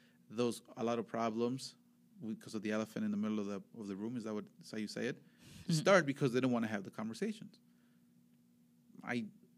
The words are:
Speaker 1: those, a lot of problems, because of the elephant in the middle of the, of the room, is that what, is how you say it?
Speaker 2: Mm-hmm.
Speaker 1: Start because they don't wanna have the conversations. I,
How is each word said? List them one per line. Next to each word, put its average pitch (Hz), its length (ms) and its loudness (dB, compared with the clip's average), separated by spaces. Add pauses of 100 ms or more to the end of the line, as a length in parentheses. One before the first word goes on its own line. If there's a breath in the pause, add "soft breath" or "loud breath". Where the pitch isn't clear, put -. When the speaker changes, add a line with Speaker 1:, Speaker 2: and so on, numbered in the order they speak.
(300 soft breath)
Speaker 1:
those, 117 320 0 (140)
a 120 80 -2
lot 117 140 2
of 104 80 -4
problems, 117 680 0 (520)
because 107 280 -8
of 101 80 -2
the 104 100 0
elephant 110 320 0
in 104 60 0
the 104 60 0
middle 107 220 0
of 101 80 -2
the, 98 140 -4 (180)
of 104 100 -8
the 98 60 -2
room, 113 220 -4
is 107 80 -6
that 110 100 -4
what, 104 100 -4 (200)
is - 60 -16
how 110 80 -6
you 107 100 -4
say 110 180 -4
it? 135 100 -2 (480 loud breath)
Speaker 2:
Mm-hmm. 170 100 2
Speaker 1:
Start 170 320 8
because 135 260 2
they 127 80 6
don't 127 120 4
wanna 117 140 2
have 104 180 -2
the 101 60 -10
conversations. 113 720 -6 (1400 soft breath)
I, 117 220 -2 (320)